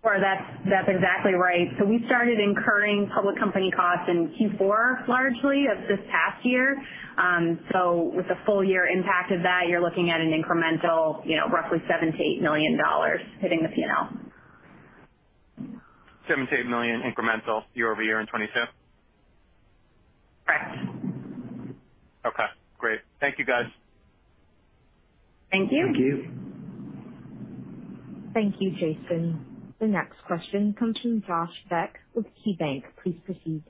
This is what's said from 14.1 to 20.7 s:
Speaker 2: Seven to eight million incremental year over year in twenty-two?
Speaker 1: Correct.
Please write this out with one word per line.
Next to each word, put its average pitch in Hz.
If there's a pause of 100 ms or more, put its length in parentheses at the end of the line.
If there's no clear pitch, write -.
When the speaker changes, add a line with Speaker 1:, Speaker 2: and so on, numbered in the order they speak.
Speaker 2:
Seven 139
to 147
eight 120
million 120
incremental 113 (100)
year 117
over 107
year 110
in 107
twenty-two? 117 (1800)
Speaker 1:
Correct. 151 (1500)